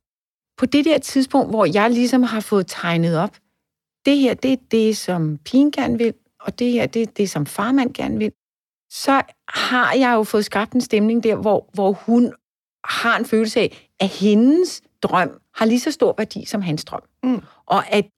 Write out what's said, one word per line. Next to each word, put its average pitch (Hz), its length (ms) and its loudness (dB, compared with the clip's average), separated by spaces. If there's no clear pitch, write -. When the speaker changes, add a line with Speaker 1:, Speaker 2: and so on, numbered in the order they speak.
Speaker 1:
På 262 80 -2
det 277 180 2
der 302 140 2
tidspunkt, 269 520 -2
hvor 214 140 0
jeg 208 160 2
ligesom 247 320 2
har 220 180 -2
fået 202 280 0
tegnet 170 500 -2
op, 202 180 -4
det 285 120 4
her, 262 160 2
det 262 180 -2
er 254 40 0
det, 220 260 2
som 160 420 -4
pigen 285 340 2
gerne 247 260 -4
vil, 226 160 0
og - 180 -10
det 240 140 0
her, 233 140 0
det 226 160 -2
er 220 40 -4
det, 208 240 -4
som 147 160 -4
farmand 247 480 -2
gerne - 240 -6
vil, 214 140 -4
så - 320 -2
har - 460 -2
jeg 247 200 2
jo 214 100 2
fået 208 200 -2
skabt 208 280 -4
en 254 80 0
stemning 220 440 0
der, 214 120 2
hvor, 196 380 0
hvor 196 180 0
hun 233 400 0
har 226 340 -2
en 240 60 -4
følelse 220 360 0
af, - 300 -4
at 190 80 0
hendes 240 720 2
drøm 180 380 -2
har 220 120 0
lige 240 140 2
så 311 100 -4
stor 240 280 0
værdi 208 260 -8
som 208 180 -6
hans 165 220 -4
drøm. - 180 -14
Speaker 2:
Mm. 254 180 -2
Speaker 1:
Og - 260 0
at 208 140 0